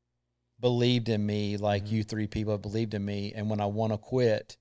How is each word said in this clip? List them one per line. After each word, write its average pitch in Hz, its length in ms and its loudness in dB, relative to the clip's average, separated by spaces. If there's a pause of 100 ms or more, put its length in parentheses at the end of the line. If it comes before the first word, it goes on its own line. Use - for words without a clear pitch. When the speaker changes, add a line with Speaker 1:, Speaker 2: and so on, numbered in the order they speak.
(600)
Speaker 1:
believed 120 500 4
in 104 160 2
me 104 320 -2
like 101 280 2
Speaker 2:
Mm-hmm. 107 100 -2
Speaker 1:
you 110 80 0
three 107 240 -4
people 107 260 -2
have 101 80 -2
believed 104 320 -2
in 101 100 -4
me. 101 320 -6
And 107 140 -4
when 107 100 0
I 104 60 2
wanna 107 320 0
quit, 120 640 0